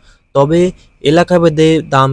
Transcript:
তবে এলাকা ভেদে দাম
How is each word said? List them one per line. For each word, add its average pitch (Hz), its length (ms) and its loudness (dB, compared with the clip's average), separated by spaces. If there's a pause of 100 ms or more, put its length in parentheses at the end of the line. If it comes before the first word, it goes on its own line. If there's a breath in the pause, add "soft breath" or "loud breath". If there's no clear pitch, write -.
(360 soft breath)
তবে 143 240 0 (440 soft breath)
এলাকা 170 360 0
ভেদে 160 300 0 (240)
দাম 135 200 0